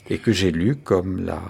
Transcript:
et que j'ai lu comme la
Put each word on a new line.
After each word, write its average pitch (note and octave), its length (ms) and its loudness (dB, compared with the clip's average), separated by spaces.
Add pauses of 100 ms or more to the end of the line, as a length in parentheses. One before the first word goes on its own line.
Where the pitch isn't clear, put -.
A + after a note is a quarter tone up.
et G#2 100 -2
que A#2 120 2
j'ai F#2+ 200 2
lu F2 260 0
comme F#2 480 0
la E2 240 -6